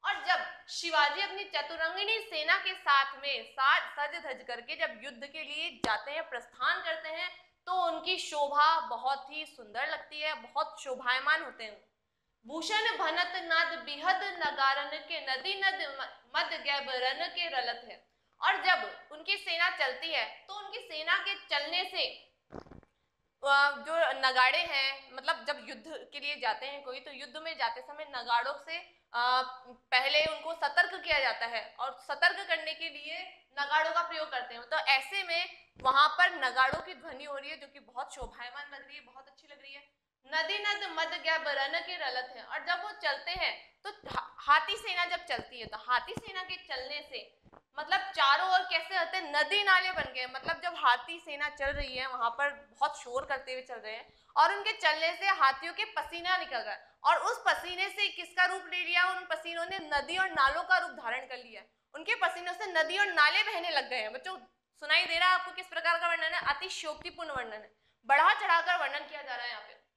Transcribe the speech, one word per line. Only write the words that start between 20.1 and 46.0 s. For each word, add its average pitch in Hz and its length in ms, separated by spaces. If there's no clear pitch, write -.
है 226 340
तो 392 60
उनकी 403 240
सेना 330 400
के 392 180
चलने 320 480
से, 370 220
अ, 277 300
जो 294 500
नगाड़े 254 300
हैं, 277 560
मतलब 262 320
जब 262 240
युद्ध 247 180
के 285 320
लिए 285 160
जाते 240 300
हैं 285 180
कोई, 262 160
तो 294 120
युद्ध 269 260
में 320 200
जाते 247 240
समय 302 240
नगाड़ों 240 380
से, 320 240
अ, 247 280
पहले 269 580
उनको 311 280
सतर्क 349 500
किया 311 160
जाता 240 260
है, 233 340
और 254 280
सतर्क 339 400
करने 311 260
के 330 160
लिए 311 580
नगाड़ों 311 320
का 330 100
प्रयोग 320 300
करते 247 220
हैं। 233 100
तो 311 140
ऐसे 269 460
में 349 480
वहां 277 280
पर 349 360
नगाड़ों 262 360
की 359 120
ध्वनि 277 300
हो 285 140
रही 277 120
है 311 80
जो 285 100
कि 277 120
बहुत 247 360
शोभायमान 254 560
लग 269 160
रही 285 100
है, 285 60
बहुत 262 240
अच्छी 294 200
लग 285 140
रही 277 120
है। 285 180
नदी 320 300
नद 403 260
मद 330 300
गैबरन 320 680
के 349 180
रलत 254 400
है। 220 60
और 311 220
जब 349 180
वो 415 80
चलते 294 400
हैं 320 520
तो 392 60
हा-, - 500
हाथी 320 360
सेना 359 300
जब 349 200
चलती 240 340
है 226 60
तो 214 120
हाथी 240 360